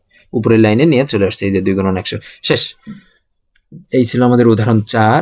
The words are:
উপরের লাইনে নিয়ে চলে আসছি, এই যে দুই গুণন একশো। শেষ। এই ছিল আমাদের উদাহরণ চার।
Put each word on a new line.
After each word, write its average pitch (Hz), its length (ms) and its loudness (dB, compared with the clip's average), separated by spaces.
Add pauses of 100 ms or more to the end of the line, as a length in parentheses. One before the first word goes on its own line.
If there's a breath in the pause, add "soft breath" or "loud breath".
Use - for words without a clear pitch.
(320 soft breath)
উপরের 113 280 2
লাইনে 110 260 2
নিয়ে 139 200 2
চলে 98 200 -2
আসছি, - 200 -6
এই 98 60 -2
যে 95 80 0
দুই 95 140 -2
গুণন 95 220 -2
একশো। 92 200 -8 (260 loud breath)
শেষ। 123 200 -2 (1300 loud breath)
এই 131 120 2
ছিল 123 180 -2
আমাদের 120 260 2
উদাহরণ 110 320 2
চার। 110 420 0